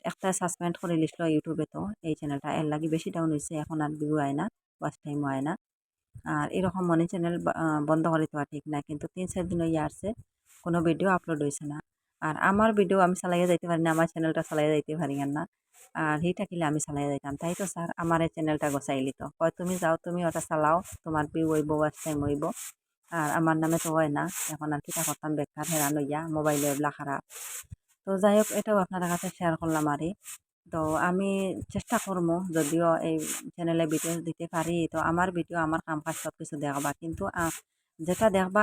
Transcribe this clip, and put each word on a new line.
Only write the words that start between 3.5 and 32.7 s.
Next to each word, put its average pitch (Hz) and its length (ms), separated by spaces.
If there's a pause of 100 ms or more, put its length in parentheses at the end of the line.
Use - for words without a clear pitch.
এখন 151 240
আর 151 120
ভিউ 151 260
আয় 139 140
না, 156 120 (360)
ওয়াচ 151 180
টাইমও 147 300
আয় 135 120
না। 151 120 (720)
আর 151 260
এরকম 185 340
মনি 170 220
চ্যানেল 170 320
বা, 165 160
আ, 160 100 (200)
বন্ধ 160 240
করে 160 180
তো - 120
আর 143 100
ঠিক 147 180
নাই, 147 160
কিন্তু 151 260
তিন 185 180
চার 180 200
দিন 175 140
হইয়া 165 240
আসছে, - 220 (580)
কোনো 170 180
ভিডিও 165 260
আপলোড 165 320
হইছে 147 240
না। 147 120 (440)
আর 156 200
আমার 208 320
ভিডিও 196 260
আমি 180 160
চালাইয়া 180 320
যাইতে 175 200
পারি 165 160
না, 165 80
আমার 160 160
চ্যানেলটা 160 360
চালাইয়া 151 280
যাইতে 151 240
পারি 139 200 (140)
না। 147 140 (520)
আর 156 240
হিটা 180 260
কিলে 170 200
আমি 151 140
চালাইয়া 143 300
যাইতাম, 143 280
তাই 175 180
তো 202 100
স্যার 170 320
আমার 165 240
এই 165 80
চ্যানেলটা 156 400
গোছাই 139 320
লিত। 135 200 (120)
কয়, 165 180
"তুমি 180 260
যাও, 165 220
তুমি 175 260
ওটা 165 160
চালাও, 156 360 (240)
তোমার 156 260
ভিউ 160 220
হইব, 151 220
ওয়াচ 151 280
টাইম 156 240
হইব।" 143 200 (680)
আর 165 200
আমার 160 260
নামে 160 240
তো 170 100
হয় 156 180
না, 147 140 (260)
এখন 151 220
আর 143 120
কিটা - 200
করতাম 151 320
বেকার 147 320
হেরান 151 280
হইয়া, 147 320
মোবাইলে 151 420
ওগুলা 143 220
খারাপ। 143 300 (840)
তো 190 100
যাই 202 200
হোক, 214 140
এটাও 208 260
আপনার 185 320
কাছে 175 200
শেয়ার 175 280
করলাম 160 300
আরই। 147 220 (580)
তো 165 120 (180)
আমি 185 320 (400)
চেষ্টা 202 300
করবো, 175 360 (160)
যদিও 160 360 (140)